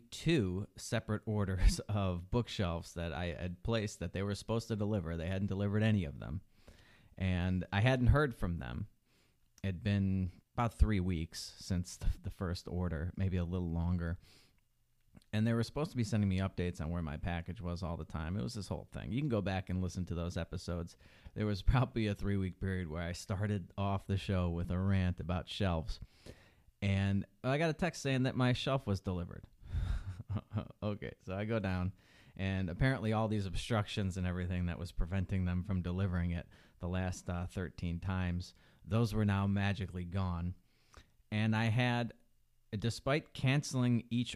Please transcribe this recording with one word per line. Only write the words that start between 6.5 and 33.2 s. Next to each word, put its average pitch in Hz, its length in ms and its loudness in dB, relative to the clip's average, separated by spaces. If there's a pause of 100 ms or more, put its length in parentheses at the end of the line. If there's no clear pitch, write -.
And 92 560 2
I 101 80 4
hadn't 123 260 4
heard 139 260 6
from 87 260 -2
them. 64 280 -6 (760)
It'd 95 200 -2
been 95 480 2 (240)
about 117 220 0
three 107 220 6
weeks 87 600 -2
since - 380 -4
the, - 80 -4 (180)
the 90 60 -8
first 87 400 -6
order, 87 480 -2
maybe 92 200 0
a 87 60 2
little 87 280 -2
longer. 85 460 0 (1160)
And 107 140 4
they 117 60 4
were 117 100 2
supposed 147 260 -4
to - 80 -8
be 120 60 4
sending 104 260 2
me 92 80 2
updates 90 420 -2
on 80 120 -2
where 87 100 -2
my 76 160 -4
package 85 420 -4
was 87 220 -4
all 85 160 -4
the 78 80 -8
time. 82 320 -4
It 107 60 -2
was 120 100 -6
this 208 140 -8
whole - 260 -6
thing. - 180 -6
You 113 80 -2
can 147 100 -2
go 110 120 2
back 92 300 -2
and 92 100 0
listen 90 240 -2
to - 80 -4
those 85 240 -2
episodes. 82 580 -6 (400)
There 104 120 0
was 101 140 -2
<laughs> - 20 -8
probably 123 420 2
a 104 80 0
three-week 98 460 -2
period 92 280 -2
where 78 140 -4
I 85 120 -4
started 101 640 -2
off 98 300 -2
the 98 120 2
show 90 320 2
with 85 200 -2
a 90 80 0
rant 92 420 2
about 85 300 -2
shelves. 85 500 0 (840)
And 98 420 2 (180)
I 131 140 2
got 160 140 2
a - 20 2
text 160 300 -2
saying 131 200 4
that 131 120 0
my 127 180 6
shelf 131 320 0
was 98 160 2
delivered. 87 480 -4
<laughs> - 40 -20 (1300)
Okay, 104 300 -4 (140)
so 92 100 -6
I 101 100 -2
go 113 140 0
down, 92 320 0 (440)
and 95 340 0
apparently 110 440 2
all 110 140 2